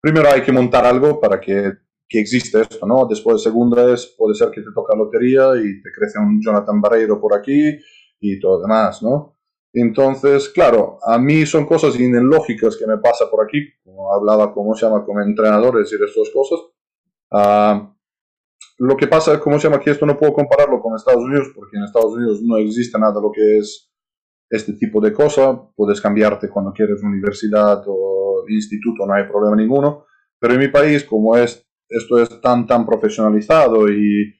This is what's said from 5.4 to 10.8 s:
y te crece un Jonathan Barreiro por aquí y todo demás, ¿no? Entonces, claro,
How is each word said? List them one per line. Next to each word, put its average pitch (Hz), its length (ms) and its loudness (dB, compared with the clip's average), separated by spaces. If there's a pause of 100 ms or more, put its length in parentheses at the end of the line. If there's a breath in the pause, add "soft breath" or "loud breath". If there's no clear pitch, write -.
y 101 220 -4
te - 160 -20
crece 104 220 -6
un 104 240 0
Jonathan 104 400 -2
Barreiro 104 400 0
por 104 160 0
aquí 147 400 -2 (420 soft breath)
y 98 200 -6
todo 95 200 0
demás, 107 440 -2
¿no? 139 340 -4 (340)
Entonces, 135 800 0
claro, 120 560 2